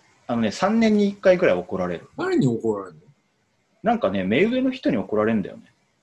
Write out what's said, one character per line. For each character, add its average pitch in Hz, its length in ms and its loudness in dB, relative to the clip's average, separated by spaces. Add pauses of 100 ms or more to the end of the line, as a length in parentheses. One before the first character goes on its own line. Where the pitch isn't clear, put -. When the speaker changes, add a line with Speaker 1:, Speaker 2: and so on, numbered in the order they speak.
(280)
Speaker 1:
あ 123 80 -2
の 117 60 0
ね、 107 100 0
三 214 280 0
年 214 180 4
に 208 100 2
一 202 120 -6
回 185 180 4
ぐ 185 80 2
ら - 80 4
い - 20 4
怒 92 220 -6
ら 90 100 -2
れ 87 120 -6
る。 - 180 -20
Speaker 2:
誰 359 200 -2
に 165 100 4
怒 113 300 -2
ら 98 80 -10
れ 90 60 -18
る 80 60 -20
の？ - 60 -20 (800)
Speaker 1:
な 220 120 2
ん - 40 -6
か 95 120 0
ね、 95 120 -4
目 110 200 2
上 247 180 0
の 262 100 0
人 262 180 -4
に 143 80 0
怒 101 180 -4
ら 214 100 2
れ 226 80 2
る 110 60 2
ん - 20 0
だ - 80 -6
よ - 80 -16
ね。 - 160 -20 (300)